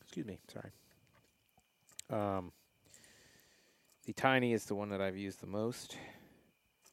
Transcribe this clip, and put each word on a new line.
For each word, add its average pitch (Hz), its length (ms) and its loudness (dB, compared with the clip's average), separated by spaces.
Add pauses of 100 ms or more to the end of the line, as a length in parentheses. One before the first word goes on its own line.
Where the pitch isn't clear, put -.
Excuse 156 240 -8
me, 95 120 -8 (140)
sorry. 107 180 -12 (1400)
Um, 98 420 0 (1500)
the 110 60 -4
tiny 127 400 6
is 107 140 4
the - 80 -2
one 104 160 -2
that 98 100 0
I've 98 160 0
used 98 240 -4
the - 60 -14
most. 107 500 -2 (960)